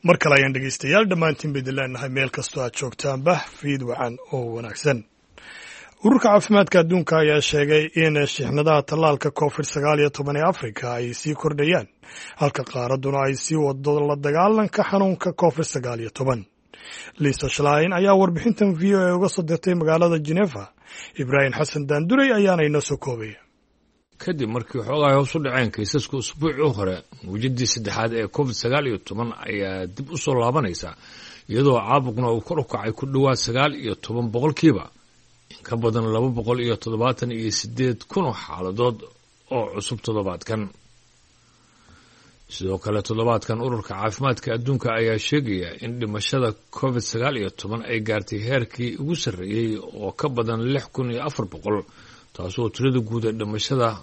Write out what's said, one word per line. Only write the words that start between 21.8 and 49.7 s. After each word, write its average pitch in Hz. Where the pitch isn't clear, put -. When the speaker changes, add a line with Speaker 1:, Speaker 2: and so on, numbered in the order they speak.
Speaker 1:
Daanduray 180
ayaana 190
inoo 147
soo 139
koobaya. 110
Speaker 2:
Kadib 147
markii 117
xoogaa 139
hoos 139
u 165
dhaceen 127
kiisaska 123
usbuucii 143
hore, 92
mawjadii 120
saddexaad 113
ee 110
covid 131
sagaal 139
iyo 110
toban 113
ayaa 95
dib 135
u 165
soo 131
laabanaysa, 117
iyadoo 127
caabuqna 123
uu 113
kor 160
u 135
kacay 110
ku -
dhowaad 135
sagaal 131
iyo 113
toban 120
boqolkiiba. 139
In -
ka -
badan 113
laba 113
boqol 117
iyo 117
toddobaatan 120
iyo 113
siddeed 117
kun 190
oo 123
xaaladood 101
oo 120
cusub 104
toddobaadkan. 104
Sidoo 95
kale, 104
toddobaadkan 113
Ururka 117
Caafimaadka 117
Adduunka 120
ayaa 113
sheegaya 104
in 120
dhimashada 113
covid 123
sagaal 127
iyo 98
toban 107
ay 117
gaartay 107
heerkii 120
ugu 151
sarreeyey 110